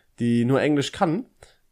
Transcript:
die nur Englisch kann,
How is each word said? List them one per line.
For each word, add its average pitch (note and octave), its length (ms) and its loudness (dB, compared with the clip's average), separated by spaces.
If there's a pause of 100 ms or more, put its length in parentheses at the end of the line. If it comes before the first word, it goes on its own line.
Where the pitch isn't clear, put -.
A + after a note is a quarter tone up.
(180)
die A#2 260 0
nur B2+ 160 2
Englisch C#3+ 300 0
kann, F#3+ 360 -2 (460)